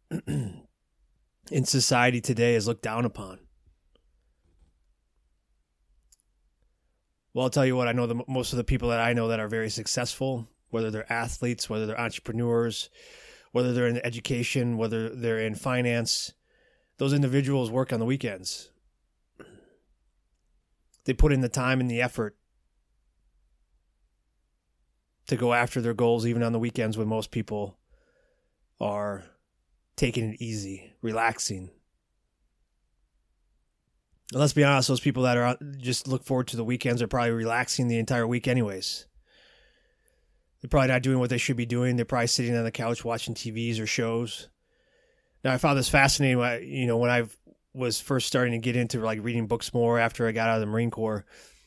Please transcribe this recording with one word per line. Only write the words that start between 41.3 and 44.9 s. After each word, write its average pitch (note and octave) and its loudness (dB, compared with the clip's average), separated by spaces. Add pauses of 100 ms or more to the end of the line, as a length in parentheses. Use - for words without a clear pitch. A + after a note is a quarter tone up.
should B2 0
be A#2+ 0
doing. B2 2
They're A#2+ 0
probably A#2+ 0
sitting A#2+ 0
on A#2 2
the A2+ -2
couch A#2 -4
watching A#2 -4
T - -8
Vs A#2 -2
or G#2+ -2
shows. A2+ -2 (920)